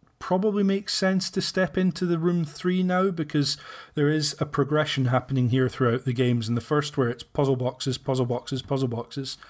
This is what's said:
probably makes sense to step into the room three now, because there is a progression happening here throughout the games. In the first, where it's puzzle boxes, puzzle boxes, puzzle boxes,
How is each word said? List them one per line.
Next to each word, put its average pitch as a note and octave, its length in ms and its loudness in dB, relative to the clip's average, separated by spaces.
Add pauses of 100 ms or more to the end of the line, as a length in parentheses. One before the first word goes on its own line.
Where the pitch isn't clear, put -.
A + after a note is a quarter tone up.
(180)
probably G3+ 440 0
makes G3 320 0
sense F#3+ 360 0
to F#3+ 120 -2
step - 340 -2
into F#3 300 0
the E3+ 120 2
room F3 280 2
three F3+ 360 -2
now, F#3 280 2
because D3+ 460 -2 (380)
there D3 160 2
is D3+ 300 0
a D#3 60 0
progression D3 600 0
happening B2 440 2
here C3 180 4
throughout B2 380 0
the C3 80 0
games. A#2+ 340 2
In A#2 60 0
the A#2 80 0
first, D3 340 -2
where B2+ 140 2
it's - 120 -8
puzzle C3+ 340 0
boxes, B2+ 420 -4
puzzle C3 280 0
boxes, B2 360 -4
puzzle C3+ 260 0
boxes, A#2+ 480 -8 (140)